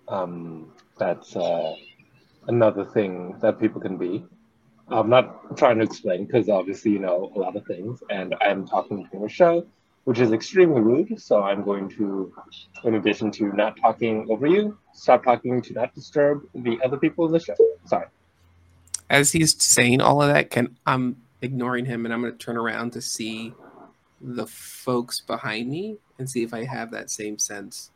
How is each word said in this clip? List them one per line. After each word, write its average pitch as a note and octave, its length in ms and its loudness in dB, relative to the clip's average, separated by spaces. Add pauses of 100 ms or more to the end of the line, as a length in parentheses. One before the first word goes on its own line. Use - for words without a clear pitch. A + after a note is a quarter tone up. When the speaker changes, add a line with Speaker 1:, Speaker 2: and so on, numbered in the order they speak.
Speaker 1:
Um, E2+ 640 -8 (280)
that's, - 360 -4
uh, E2+ 380 -2 (720)
another G#2+ 380 2
thing F#2 560 -4
that G#2+ 180 2
people A2 220 -2
can F#2 160 -6
be. F2+ 260 -4 (680)
I'm A2+ 200 0
not - 480 2
trying A#2+ 200 4
to A2 80 2
explain F#2+ 420 -4
'cause G#2+ 220 2
obviously G2 420 0
you G2+ 80 0
know F#2 340 -2
a G#2 60 -4
lot F#2 160 -4
of G#2 100 -10
things, G#2 440 -10
and F#2 320 -4
I'm G2 260 0
talking G2 420 -4
during G2 160 -8
a A2 40 -8
show, E3+ 360 2 (380)
which A#2+ 160 0
is A2+ 140 4
extremely D3+ 480 4
rude. D#3 400 2
So G#2 200 2
I'm G2 220 -2
going G2 280 -4
to, G2 420 -6 (500)
in A2+ 120 2
addition G#2+ 380 0
to G#2+ 120 -2 (100)
not G#2+ 220 0
talking A2+ 520 0
over A2+ 180 0
you, G#3 300 2 (160)
stop - 300 4
talking B2 380 2
to - 120 -14
not A#2 220 -4
disturb C#3+ 460 0 (120)
the A#2+ 300 -2
other C3 140 0
people D#3+ 280 0
in D#3+ 60 0
the E3 80 2
show. - 160 -6 (300)
Sorry. - 220 -2 (1000)
Speaker 2:
As C#3 220 4
he's D#3+ 320 2
saying B2 380 4
all C#3+ 200 6
of C#3+ 120 4
that, D3 160 4
can, - 360 -2
I'm B2+ 300 0 (260)
ignoring B2 440 -4
him, A#2+ 180 -6
and A#2 100 -4
I'm A#2 80 -4
gonna A#2 140 -6
turn A#2 220 -8
around A2+ 360 -4
to A#2 80 -10
see A2+ 520 -8 (680)
the B2 280 -10
folks - 720 -6
behind A2+ 480 -6
me G3+ 280 -8 (220)
and C3 100 -8
see A#2+ 140 -4
if A#2 100 -8
I A2+ 120 -8
have A#2 260 -10
that G#2+ 180 -12
same G#2+ 300 -10
sense. - 560 -8